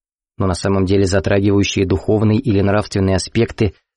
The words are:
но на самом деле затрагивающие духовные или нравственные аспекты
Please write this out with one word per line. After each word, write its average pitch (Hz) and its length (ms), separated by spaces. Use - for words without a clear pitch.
но 98 100
на 92 60
самом 98 320
деле 98 200
затрагивающие 98 800
духовные 107 540
или 98 220
нравственные 98 560
аспекты - 560